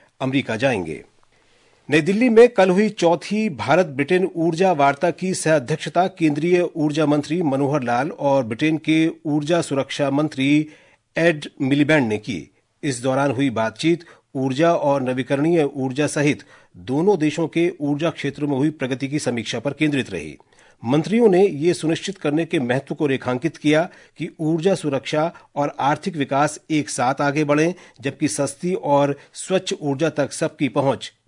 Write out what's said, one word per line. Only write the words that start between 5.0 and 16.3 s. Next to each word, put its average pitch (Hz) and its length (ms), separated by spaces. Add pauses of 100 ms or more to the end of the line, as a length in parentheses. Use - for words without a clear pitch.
की 185 220
सह 156 220
अध्यक्षता 156 520
केंद्रीय 165 540 (140)
ऊर्जा 151 300
मंत्री 147 380
मनोहर 135 400
लाल 120 260
और 139 340
ब्रिटेन 151 340
के 156 200 (280)
ऊर्जा 151 360
सुरक्षा 139 480
मंत्री 139 380 (680)
एड 160 300 (160)
मिलीबैंड 139 460
ने 107 100
की। 104 220 (440)
इस 127 180
दौरान 131 300
हुई 135 180
बातचीत 113 560 (300)
ऊर्जा 135 380
और 139 280
नवीकरणीय 139 600 (120)
ऊर्जा 135 320
सहित 143 360 (340)